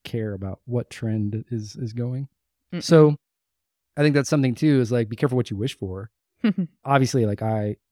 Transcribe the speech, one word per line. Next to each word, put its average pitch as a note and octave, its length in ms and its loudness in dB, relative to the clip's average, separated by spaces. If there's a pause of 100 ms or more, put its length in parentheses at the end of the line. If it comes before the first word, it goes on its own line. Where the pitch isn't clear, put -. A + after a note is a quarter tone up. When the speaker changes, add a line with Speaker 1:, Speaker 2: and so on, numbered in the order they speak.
Speaker 1:
care A2 300 -6
about F#2+ 320 -10
what A#2+ 240 -4
trend A2 600 -4
is, G#2+ 260 -8
is A2+ 180 -8
going. B2+ 340 -6 (460)
Speaker 2:
Mm-mm. E3+ 80 -8
Speaker 1:
So D3+ 340 8 (800)
I D3 60 0
think D3 120 4
that's C#3 160 0
something C3+ 240 2
too, D3 260 2
is, A2+ 120 0
like, A#2 160 0
be A2+ 80 -10
careful B2+ 200 0
what A#2+ 140 0
you G#2 60 -6
wish A2 220 -6
for. F#2+ 320 -10 (320)
Speaker 2:
<laughs> F#3+ 420 -2
Speaker 1:
Obviously, C3+ 400 2
like, G2+ 160 -2
I G#2+ 360 -4 (160)